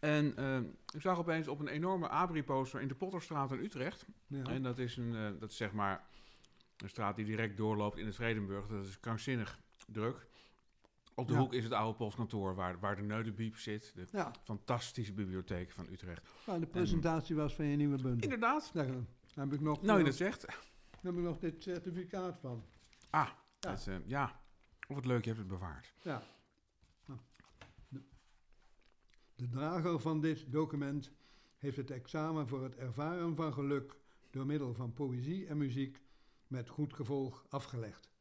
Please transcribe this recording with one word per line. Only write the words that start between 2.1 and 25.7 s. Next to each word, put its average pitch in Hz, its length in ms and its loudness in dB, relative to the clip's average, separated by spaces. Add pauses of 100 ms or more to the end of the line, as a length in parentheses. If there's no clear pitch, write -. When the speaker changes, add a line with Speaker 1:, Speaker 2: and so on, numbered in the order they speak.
Speaker 1:
in 135 80 0
de 135 60 -2
Potterstraat 156 580 -2
in 131 60 -2
Utrecht. 170 480 -4 (200)
Speaker 2:
Ja. 139 180 -4
Speaker 1:
En 131 180 0
dat 123 160 0
is 120 180 -2
een, 117 180 -2
eh, 107 160 -2 (100)
dat 107 100 -8
is - 60 -12
zeg 104 160 -2
maar 101 320 2 (720)
een 98 120 -10
straat 101 280 -2
die 107 80 -2
direct 107 320 0
doorloopt 104 420 2
in 110 80 -2
het 104 80 -2
Vredenburg. 104 520 0
Dat 107 200 -2
is 95 140 -10
krankzinnig 113 600 -2 (260)
druk. 110 400 -2 (880)
Op 127 120 0
de - 60 2
Speaker 2:
Ja. 120 60 6
Speaker 1:
hoek 131 140 4
is 123 120 2
het 113 80 0
oude 110 240 4
postkantoor 104 580 0
waar, 90 240 0
waar 101 180 0
de 98 60 -4
Neudebiep 110 540 -2
zit. - 380 -8
De 90 180 -10
Speaker 2:
Ja. 165 200 -2 (120)
Speaker 1:
fantastische 113 680 -4
bibliotheek 92 600 -4
van 90 180 -10
Utrecht. 90 400 -10 (160)
Speaker 2:
Nou, 185 140 -2
de 165 60 0
Speaker 1:
En 160 40 -10
Speaker 2:
presentatie 165 680 4
was 151 180 2
van 151 100 0
je 143 120 4
nieuwe 143 260 4
bundel. 123 200 2
Speaker 1:
Inderdaad. 262 520 2
Speaker 2:
Daar 151 120 2 (480)
heb 139 180 0
ik 143 80 0
nog, 151 220 2
Speaker 1:
Nou, 202 160 8
je 170 60 10
Speaker 2:
eh, 143 60 8
Speaker 1:
dat 131 80 0
zegt. 196 280 0
Speaker 2:
daar - 100 -8 (440)
heb 180 140 -2
ik 175 80 0
nog 170 160 0
dit 165 240 -4
certificaat 180 800 -4
van. 120 240 -6 (460)
Speaker 1:
Ah, 151 180 6 (320)
Speaker 2:
Ja. 180 100 -4
Speaker 1:
dat, - 160 -4
eh, 95 180 -2
ja. 139 360 -2 (480)
Of 143 80 -6
het 135 80 -4
leuk, 123 200 6
je 117 60 0
hebt 110 120 -2
het 92 60 -6 (100)
bewaard. 85 440 -8